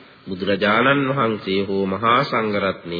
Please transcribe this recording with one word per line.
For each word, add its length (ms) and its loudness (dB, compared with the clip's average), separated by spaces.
බුදුරජාණන් 840 2
වහන්සේ 540 0
හෝ 240 -2
මහා 360 2
සංඝරත්නය 800 -2